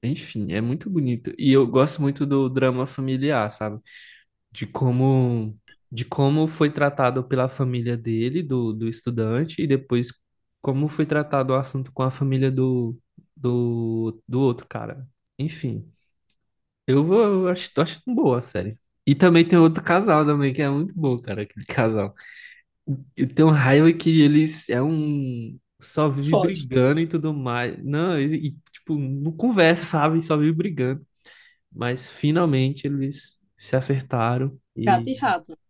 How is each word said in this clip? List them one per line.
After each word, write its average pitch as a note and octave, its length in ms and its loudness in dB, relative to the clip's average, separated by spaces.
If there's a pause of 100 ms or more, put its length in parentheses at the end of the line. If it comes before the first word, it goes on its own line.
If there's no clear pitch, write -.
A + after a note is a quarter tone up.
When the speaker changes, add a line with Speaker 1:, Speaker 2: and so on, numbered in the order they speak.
Speaker 1:
Enfim, A2 500 -6
é G2+ 80 -2
muito C3 300 -4
bonito. B2+ 480 -2
E C#3 140 2
eu C3+ 140 6
gosto C3+ 360 2
muito C#3 240 -2
do C#3 240 0
drama C3 360 0
familiar, C3 640 -2
sabe? G#2+ 300 -8 (680)
De - 160 -10
como, B2+ 920 0 (320)
de A#2+ 140 -8
como D3 420 2
foi D#3 260 0
tratado C#3 520 0
pela C3 240 -2
família B2 480 -4
dele, A#2 460 -4
do, B2 300 -2
do A2+ 160 -4
estudante, A#2 760 -2
e D#3+ 40 -2
depois C3+ 420 0 (520)
como C#3 280 -2
foi D3 180 -2
tratado C#3+ 460 0
o C3 40 2
assunto C3+ 360 -6
com C3 100 -4
a C3 80 2
família C3+ 400 0
do, B2+ 480 -2 (380)
do, A#2 920 -2
do B2 140 -2
outro B2 260 0
cara. A2+ 400 -12 (320)
Enfim. B2+ 500 -6 (960)
Eu C#3 180 4
vou, F#3+ 180 4
eu F#3+ 260 2
acho, F3+ 240 -4
tô C#3 100 0
achando A#3 320 -4
boa D#3 240 2
a - 20 -2
série. G#2 380 -8 (280)
E C#3+ 80 4
também E3 320 6
tem F3 120 6
outro E3 240 6
casal F3 420 4
também, C#3+ 280 2
que C#3+ 100 -2
é C#3 60 0
muito D3 260 -2
bom, C3+ 260 0
cara, G#2 220 -8
aquele G#2 240 -12
casal. A2 480 0 (1000)
Eu C3 180 -2
tenho D#3 160 6
raiva D3 420 6
que D#3+ 300 2
eles D#3 480 2
é B2 120 0
um, C#3 760 -4 (220)
só - 280 -2
vive C#3 260 -2
Speaker 2:
Fode. F3+ 400 0
Speaker 1:
brigando C3 260 4
e E3+ 60 0
tudo D#3 280 -4
mais. A#2+ 500 -4
Não, D#3 360 -2
e, D#3 280 -2
e, C3 80 -10 (160)
tipo, - 260 -8
não C#3 340 -4
conversa, E3+ 540 4
sabe? D#3+ 360 2
Só D#3+ 140 0
vive D3+ 160 2
brigando. D3+ 540 -4 (680)
Mas B2 360 -4
finalmente D3 800 0
eles C#3 540 -6 (180)
se - 180 -4
acertaram C3 840 -2 (180)
e A2+ 80 -6
Speaker 2:
Gato F#3 260 2
e C4 40 -4
rato. F#3 420 -4 (140)